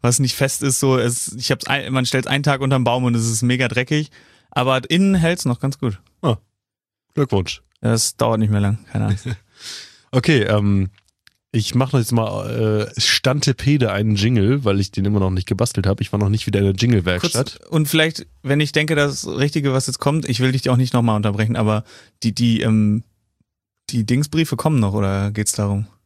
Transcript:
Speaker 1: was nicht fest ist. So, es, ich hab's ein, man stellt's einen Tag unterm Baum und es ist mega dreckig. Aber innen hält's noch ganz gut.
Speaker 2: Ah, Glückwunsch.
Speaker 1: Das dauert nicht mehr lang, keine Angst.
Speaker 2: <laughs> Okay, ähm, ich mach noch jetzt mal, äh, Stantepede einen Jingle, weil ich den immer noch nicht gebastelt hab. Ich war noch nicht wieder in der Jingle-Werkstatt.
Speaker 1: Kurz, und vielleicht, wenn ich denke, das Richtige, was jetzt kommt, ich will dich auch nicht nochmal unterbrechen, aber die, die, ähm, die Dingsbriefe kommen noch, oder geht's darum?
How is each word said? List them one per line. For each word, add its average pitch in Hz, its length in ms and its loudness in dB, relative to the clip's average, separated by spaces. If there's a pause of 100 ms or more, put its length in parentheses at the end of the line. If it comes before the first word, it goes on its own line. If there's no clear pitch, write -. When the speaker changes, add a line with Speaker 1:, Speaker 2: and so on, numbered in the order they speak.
Speaker 1:
was 123 160 0
nicht 131 160 0
fest - 280 -2
ist. 139 180 -2
So, 131 180 2
es, 120 360 -2
ich 123 160 -8
hab's - 160 -4
ein, 131 260 -4
man 131 140 0
stellt's 131 200 -2
einen 139 160 -2
Tag 139 180 0
unterm 131 240 0
Baum 123 200 0
und 120 100 2
es 113 160 0
ist 113 120 -2
mega 123 260 0
dreckig. 127 420 -2 (400)
Aber 131 400 0
innen 190 240 2
hält's 170 320 0
noch 123 140 0
ganz 139 180 -4
gut. 107 200 -4 (240)
Speaker 2:
Ah, 120 140 2 (800)
Glückwunsch. 104 480 -2 (180)
Speaker 1:
Das 113 360 0
dauert 113 240 2
nicht 107 100 2
mehr 104 100 2
lang, 101 180 0 (140)
keine 107 140 -2
Angst. 98 260 -2
Speaker 2:
<laughs> 101 40 -6 (760)
Okay, 131 300 4
ähm, 101 480 2 (600)
ich 110 240 -2
mach 127 160 0
noch 135 80 2
jetzt 113 100 -2
mal, 107 880 -2
äh, 117 40 -6
Stantepede 135 920 0
einen 104 240 0
Jingle, 117 480 2
weil 101 160 2
ich 98 100 -2
den 95 140 -2
immer 101 160 2
noch 95 100 2
nicht 92 160 -2
gebastelt 98 400 -2
hab. 95 140 0
Ich 107 120 -4
war 104 60 -2
noch 101 100 2
nicht 107 200 0
wieder 101 100 2
in 98 80 2
der 98 80 2
Jingle-Werkstatt. 101 840 0
Speaker 1:
Kurz, - 120 -20
und 156 160 2
vielleicht, 160 380 0 (160)
wenn 139 180 0
ich 147 120 -2
denke, 156 240 0
das 143 300 -2
Richtige, 139 460 0
was 131 140 0
jetzt 127 140 -6
kommt, 151 280 0
ich 117 120 -2
will 131 120 4
dich 131 160 -2
auch 127 80 2
nicht 127 160 2
nochmal 117 240 2
unterbrechen, 107 400 0
aber 107 280 0 (400)
die, 113 100 0
die, 117 280 2
ähm, 107 420 2 (840)
die 113 140 -2
Dingsbriefe 147 520 0
kommen 151 240 0
noch, 98 140 0
oder 98 360 0
geht's 107 220 -4
darum? 101 340 -2 (200)